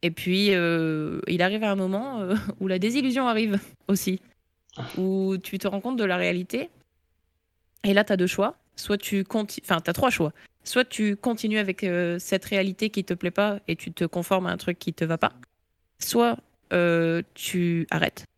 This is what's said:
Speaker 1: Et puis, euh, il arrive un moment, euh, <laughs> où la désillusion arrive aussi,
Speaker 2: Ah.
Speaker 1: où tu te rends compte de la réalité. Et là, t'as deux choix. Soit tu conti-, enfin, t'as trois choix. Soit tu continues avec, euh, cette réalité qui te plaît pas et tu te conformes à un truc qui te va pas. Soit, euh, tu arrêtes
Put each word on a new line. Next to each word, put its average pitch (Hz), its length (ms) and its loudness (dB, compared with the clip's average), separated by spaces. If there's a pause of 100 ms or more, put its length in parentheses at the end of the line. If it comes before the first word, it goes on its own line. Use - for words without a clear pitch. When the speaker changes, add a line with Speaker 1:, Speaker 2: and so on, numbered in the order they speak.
Speaker 1:
Et 175 80 2
puis, 190 440 2
euh, 165 720 2
il 170 140 0
arrive 208 240 2
un 202 120 2
moment, 208 440 -2
euh, 185 140 0
<laughs> 202 260 -4
où 190 80 -2
la 185 100 2
désillusion 247 480 2
arrive 220 320 2 (300)
aussi, 190 320 0 (560)
Speaker 2:
Ah. 127 100 -8 (140)
Speaker 1:
où 190 380 2
tu 190 200 -8
te 196 80 -4
rends 196 140 -2
compte 254 180 -4
de 220 60 2
la 185 140 2
réalité. 180 500 -2 (1160)
Et 202 100 4
là, 208 100 6
t'as 208 120 0
deux 180 100 2
choix. 202 300 0 (200)
Soit 208 220 -2
tu 196 260 -2
conti-, 214 400 -4
enfin, 170 160 2
t'as 170 140 -2
trois 254 160 2
choix. 156 220 0 (320)
Soit 247 200 0
tu 208 320 0
continues 220 420 -2
avec, 196 260 -2
euh, 175 340 0
cette 185 260 -2
réalité 196 460 0
qui 196 140 -2
te 180 100 -2
plaît 175 160 -2
pas 202 380 0
et 165 80 0
tu - 160 -12
te - 120 -2
conformes 185 420 0
à 175 40 -2
un 175 80 -2
truc 175 200 -4
qui - 140 -6
te - 120 -2
va 165 140 -2
pas. - 140 2 (680)
Soit, 233 380 2 (360)
euh, 170 500 2 (120)
tu 170 560 0
arrêtes - 340 -2 (140)